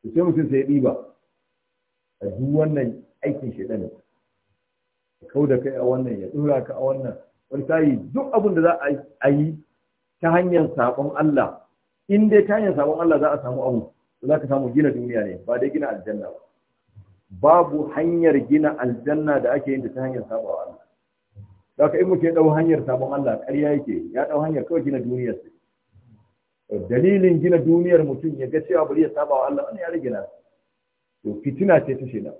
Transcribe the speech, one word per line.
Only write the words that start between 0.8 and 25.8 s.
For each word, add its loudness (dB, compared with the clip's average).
A -8
duk -4
wannan 0
aikin -6
shaiɗan -8
ne. -10
Ya -20
kau 0
da 2
kai -6
a -4
wannan, -2
ya -10
ɗora 0
ka -12
a -8
wannan. -4
Wani -6
sa'i 2
duk -4
abin 2
da 2
za 4
a -4
yi, -2
a 2
yi, 0
ta 2
hanyar 2
sabon 0
Allah, 0
in 4
dai 6
ta 0
hanyar 0
sabon 0
Allah 4
za 2
a 0
samu -6
abu, 0
za 2
ka -6
samu -2
gina 4
duniya -4
ne, -8
ba -2
dai 0
gina -4
aljanna -8
ba. -18
Babu 4
hanyar 2
gina 2
aljanna -2
da 0
ake -2
yin -2
ta -8
ta -8
hanyar -6
saba -6
wa -6
Allah. -14
Za 4
ka, 0
in 4
mutum 2
ya 2
ɗau 6
hanyar 2
sabon -2
Allah, -2
ƙarya 0
yake, -4
ya -2
ɗau 0
hanyar -2
kawai -2
gina -2
duniyar -4
sa. -16